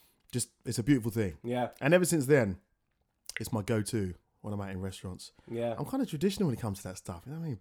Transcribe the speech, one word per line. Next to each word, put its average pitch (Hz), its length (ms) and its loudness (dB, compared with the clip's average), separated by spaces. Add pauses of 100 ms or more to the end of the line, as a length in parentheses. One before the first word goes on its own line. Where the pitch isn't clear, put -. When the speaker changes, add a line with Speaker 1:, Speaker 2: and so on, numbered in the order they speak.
(300)
Speaker 1:
Just, 123 200 -2 (140)
it's 120 140 -2
a 120 60 0
beautiful 120 260 4
thing. 98 320 -2
Speaker 2:
Yeah. 120 260 -2 (120)
Speaker 1:
And 143 120 6
ever 180 120 8
since 151 220 2
then, 117 300 6 (840)
it's 110 120 -6
my 107 100 0
go-to 104 520 0 (280)
when 104 120 -6
I'm 101 60 -4
out 98 100 -8
in 92 100 -6
restaurants. 95 520 -8 (180)
Speaker 2:
Yeah. 117 260 -2
Speaker 1:
I'm - 80 -4
kinda 262 220 -2
traditional 185 420 0
when 117 80 0
it - 40 -10
comes 101 220 -2
to 104 60 -8
that 92 100 -10
stuff. 87 280 -10
You 131 60 -12
know 160 80 -10
what 165 40 -6
I 160 40 -6
mean? 113 120 -6